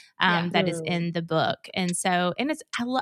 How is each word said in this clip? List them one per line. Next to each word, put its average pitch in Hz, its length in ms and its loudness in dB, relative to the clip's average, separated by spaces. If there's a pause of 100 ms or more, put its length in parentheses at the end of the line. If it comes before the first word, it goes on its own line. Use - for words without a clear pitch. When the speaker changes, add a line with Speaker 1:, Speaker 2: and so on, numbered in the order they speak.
(200)
Speaker 1:
um, 175 260 4
Speaker 2:
Yeah. 175 60 -2
Speaker 1:
that 175 160 4
is 165 140 -2
Speaker 2:
Mm. 160 40 -6
Speaker 1:
in 170 260 0
the 170 100 -2
book. 160 520 0
And 180 220 -2
so, 180 420 0
and 277 120 -2
it's, 302 120 -6 (160)
I 240 60 -4
lo-, 254 180 -2